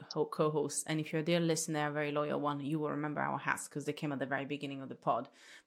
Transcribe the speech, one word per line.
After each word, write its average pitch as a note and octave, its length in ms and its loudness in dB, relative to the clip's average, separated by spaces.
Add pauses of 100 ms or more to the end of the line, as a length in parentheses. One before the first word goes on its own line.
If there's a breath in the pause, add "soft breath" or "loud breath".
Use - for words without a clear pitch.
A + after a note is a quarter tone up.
(120)
ho-, D#3 120 2
co-hosts. D3+ 640 2
And D#3 120 0
if D3+ 140 -2
you're D#3+ 80 2
a D#3 40 0
dear E3+ 140 4
listener, D#3+ 500 2
a D3 40 -2
very D3 180 0
loyal D3 300 0
one, D3 200 0
you D3 180 0
will D3+ 120 0
remember D3 300 -2
our C#3 180 2
hats C#3+ 300 -2
'cause C#3+ 160 -6
they D3 80 -2
came D3 180 -2
at C3+ 80 -2
the C3+ 80 -2
very C3+ 200 -2
beginning C#3 340 -6
of C3 80 -10
the B2 60 -8
pod. B2 340 0 (380 soft breath)